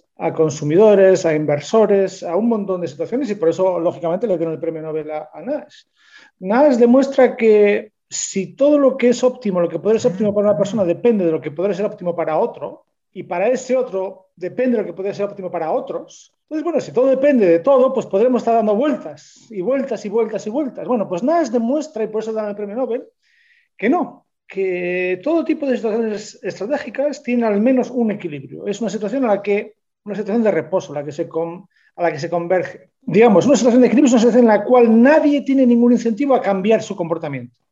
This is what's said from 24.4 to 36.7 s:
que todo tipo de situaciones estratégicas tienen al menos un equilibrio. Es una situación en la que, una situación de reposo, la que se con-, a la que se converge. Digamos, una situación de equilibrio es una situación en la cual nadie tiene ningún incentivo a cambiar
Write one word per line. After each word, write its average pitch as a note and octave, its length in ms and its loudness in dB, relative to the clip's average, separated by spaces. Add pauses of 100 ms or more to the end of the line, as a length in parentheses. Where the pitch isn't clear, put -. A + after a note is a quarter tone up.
que F3+ 800 -4
todo D#4+ 200 0
tipo D#4 220 -4
de B3+ 100 0
situaciones G#3+ 680 -6
estratégicas B3+ 800 -6
tienen A#3+ 240 -2
al G#3 140 0
menos B3+ 300 2
un A#3 220 -2
equilibrio. D#3+ 560 -10
Es G3 120 -6
una G#3+ 100 -4
situación G#3+ 320 -4
en A#3+ 80 0
la G3 120 0
que, G#3 320 -4 (300)
una G#3 120 -10
situación G#3 260 -2
de G#3+ 80 2
reposo, E3 420 -4
la D3 120 -8
que D3 80 -10
se C#3+ 160 -6
con-, E3+ 400 -8 (260)
a F3 80 -12
la E3 100 0
que D3 60 -10
se D#3+ 100 -6
converge. E3+ 600 -4 (100)
Digamos, G3+ 460 4
una C#4 100 6
situación A#3+ 260 4
de A#3+ 40 6
equilibrio C4 220 4
es A3+ 40 2
una B3 80 6
situación A#3+ 240 4
en A3+ 40 6
la G#3 160 4
cual A#3 360 6
nadie D4 420 4
tiene C4+ 220 2
ningún A#3+ 280 4
incentivo A#3 420 0
a A#3 60 2
cambiar G3 420 0